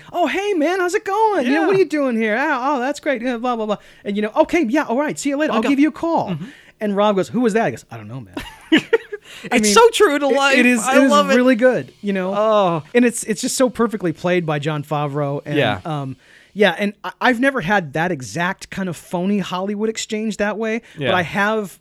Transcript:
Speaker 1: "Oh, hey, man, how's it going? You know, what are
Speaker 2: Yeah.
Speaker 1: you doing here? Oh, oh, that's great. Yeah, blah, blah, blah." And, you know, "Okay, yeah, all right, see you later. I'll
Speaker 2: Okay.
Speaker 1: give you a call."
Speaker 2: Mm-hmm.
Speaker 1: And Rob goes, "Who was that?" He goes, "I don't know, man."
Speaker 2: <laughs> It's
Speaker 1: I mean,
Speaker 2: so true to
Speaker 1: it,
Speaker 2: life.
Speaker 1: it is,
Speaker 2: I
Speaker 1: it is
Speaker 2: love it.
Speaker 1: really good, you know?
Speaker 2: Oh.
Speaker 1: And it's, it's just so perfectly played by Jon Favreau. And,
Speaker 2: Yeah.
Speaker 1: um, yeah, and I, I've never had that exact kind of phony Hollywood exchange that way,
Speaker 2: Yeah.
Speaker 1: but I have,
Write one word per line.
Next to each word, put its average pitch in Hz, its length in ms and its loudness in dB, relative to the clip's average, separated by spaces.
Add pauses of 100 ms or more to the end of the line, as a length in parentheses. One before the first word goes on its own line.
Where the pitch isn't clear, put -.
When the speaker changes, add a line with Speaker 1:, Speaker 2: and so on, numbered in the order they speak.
(120)
Speaker 1:
"Oh, 339 140 0
hey, 392 280 -2
man, 339 260 0
how's 359 140 0
it 427 100 -4
going? 392 420 0
You 254 80 2
know, 320 80 2
what 320 80 2
are - 40 2
Speaker 2:
Yeah. 392 60 4
Speaker 1:
you 339 80 2
doing 269 280 0
here? 220 240 0
Oh, 294 180 0 (180)
oh, 240 40 -2
that's 269 180 -4
great. 262 240 -4
Yeah, 240 140 -2
blah, 247 200 -2
blah, 220 100 -4
blah." 202 100 -2 (280)
And, 202 120 -4
you 208 60 0
know, 214 120 -2
"Okay, 320 300 2
yeah, 247 200 0
all 233 140 -2
right, 285 200 -2
see - 100 -6
you 277 80 0
later. 302 160 0
I'll 233 80 0
Speaker 2:
Okay. 226 80 0
Speaker 1:
give 277 100 2
you 294 100 6
a - 40 -2
call." 311 380 -2
Speaker 2:
Mm-hmm. 165 160 -6 (340)
Speaker 1:
And 208 160 -2
Rob 208 180 4
goes, 185 140 0
"Who 214 120 -2
was 233 120 2
that?" 220 140 0
He 151 60 -2
goes, 110 180 -14
"I 117 80 -12
don't 104 100 -16
know, 131 120 -12
man." 92 140 -18 (380)
Speaker 2:
<laughs> 311 100 4 (600)
It's - 100 -12
Speaker 1:
I 240 60 4
mean, 214 60 2 (100)
Speaker 2:
so 453 160 8
true 302 280 4
to 285 80 0
Speaker 1:
it, 269 100 2
Speaker 2:
life. 277 200 4
Speaker 1:
it 247 80 6
is, 247 160 4
Speaker 2:
I 262 200 0
Speaker 1:
it 269 40 6
is 277 60 4
Speaker 2:
love 285 200 4
it. 269 60 4
Speaker 1:
really 254 180 4
good, 214 460 2
you 202 140 -2
know? 190 200 -2
Speaker 2:
Oh. 202 480 2 (120)
Speaker 1:
And 240 100 4
it's, 233 200 -2
it's - 180 -4
just - 140 -4
so 254 120 4
perfectly 214 440 -2
played 175 340 -2
by 151 120 -2
Jon 147 240 -4
Favreau. 147 600 -4
And, 151 140 -2
Speaker 2:
Yeah. 104 260 0
Speaker 1:
um, 143 320 -6 (380)
yeah, 190 240 4
and 208 160 -4 (100)
I, 247 160 -8
I've 226 180 2
never 269 220 0
had 175 320 -2
that 165 180 -2
exact 151 600 -6
kind 185 180 -6
of 165 80 -6
phony 190 440 -2
Hollywood 202 500 -4
exchange 220 480 -6
that 208 180 -2
way, 220 240 -4 (160)
Speaker 2:
Yeah. 143 120 -2
Speaker 1:
but 117 60 2
I 180 80 2
have, 202 580 -2